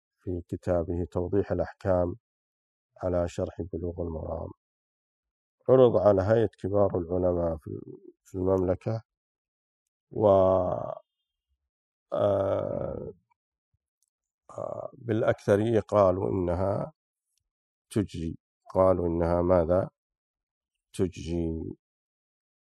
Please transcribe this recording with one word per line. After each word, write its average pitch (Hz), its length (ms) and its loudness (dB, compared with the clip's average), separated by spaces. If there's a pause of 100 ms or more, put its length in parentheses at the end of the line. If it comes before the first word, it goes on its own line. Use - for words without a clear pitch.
(180)
في 90 300 -8
كتابه 87 640 -2
توضيح 92 420 -2
الأحكام 90 600 -2 (880)
على 87 260 -2
شرح 90 340 -8 (100)
بلوغ 87 300 -8
المرام. 82 480 -8 (1160)
عرض 123 280 8
على 95 260 4
هيئة 110 360 2
كبار 98 400 0
العلماء 87 580 -2
في، 52 240 -14 (440)
في - 100 -20
المملكة، 95 680 -2 (1080)
و، 107 180 2 (1800)
آه، 98 1000 -2 (1400)
آه، - 420 -10
بالأكثرية 110 880 0
قالوا 98 500 2
إنها 95 640 -2 (960)
تجزي، 85 460 -4 (380)
قالوا 92 320 4
إنها 85 360 0
ماذا؟ 87 480 2 (1040)
تجزي. 82 840 -6 (960)